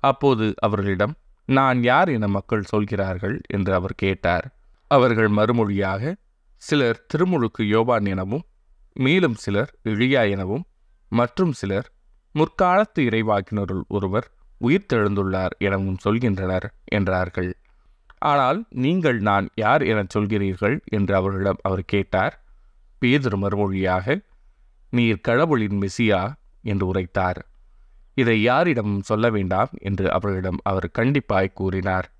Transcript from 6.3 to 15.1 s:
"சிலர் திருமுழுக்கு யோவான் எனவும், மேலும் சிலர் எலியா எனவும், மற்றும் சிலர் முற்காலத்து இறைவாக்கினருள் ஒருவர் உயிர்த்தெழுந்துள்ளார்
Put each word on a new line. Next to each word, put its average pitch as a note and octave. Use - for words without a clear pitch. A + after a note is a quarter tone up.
"சிலர் B2+
திருமுழுக்கு D#3
யோவான் A2
எனவும், F#2+
மேலும் C#3
சிலர் G#2
எலியா A2+
எனவும், G2
மற்றும் B2
சிலர் G2
முற்காலத்து F3+
இறைவாக்கினருள் G#2
ஒருவர் G2+
உயிர்த்தெழுந்துள்ளார் G2+